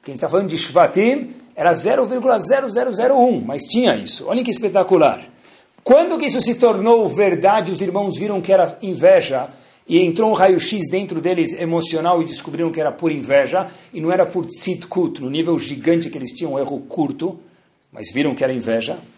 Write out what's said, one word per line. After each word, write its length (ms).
que 80
a 40
gente 80
tá 80
falando 180
de 80
Shvatim, 760
era 200
zero 320
vírgula 320
zero 320
zero 240
zero 240
um, 240
mas 220
tinha 300
isso. 340
Olhem 140
que 80
espetacular. 800
Quando 320
que 80
isso 160
se 140
tornou 520
verdade, 640
os 120
irmãos 340
viram 240
que 100
era 300
inveja, 680
e 120
entrou 320
um 20
raio-x 560
dentro 320
deles 320
emocional 720
e 20
descobriram 480
que 80
era 100
por 220
inveja, 540
e 80
não 100
era 140
por 220
tzidkut, 760
no 80
nível 300
gigante 500
que 80
eles 160
tinham, 220
um 40
erro 220
curto, 580
mas 180
viram 240
que 80
era 120
inveja 440